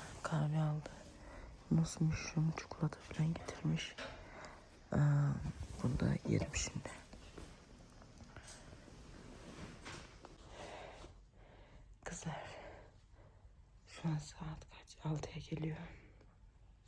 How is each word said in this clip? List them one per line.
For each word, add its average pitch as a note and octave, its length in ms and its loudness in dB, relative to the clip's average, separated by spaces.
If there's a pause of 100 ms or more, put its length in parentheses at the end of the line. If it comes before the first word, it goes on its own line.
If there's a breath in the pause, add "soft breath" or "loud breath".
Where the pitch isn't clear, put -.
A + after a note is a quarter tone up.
(240)
kahve D3+ 360 4
aldı. D3+ 300 2 (800 loud breath)
Muz, D#3+ 320 6
muşum, D#3+ 560 4
çikolata - 420 0
falan D#3+ 340 2
getirmiş. - 640 0 (960 loud breath)
Aa, - 60 6 (880)
bunu A#2+ 160 4
da - 60 6 (220)
yerim - 280 6
şimdi. - 340 -2 (4000 loud breath)
Kızlar, - 400 -4 (1400 loud breath)
şu - 200 -4
an D#3 100 4
saat D#3 520 -8
kaç? - 360 -18
Altıya D3+ 440 -2
geliyor. D#3 280 -2 (1120 loud breath)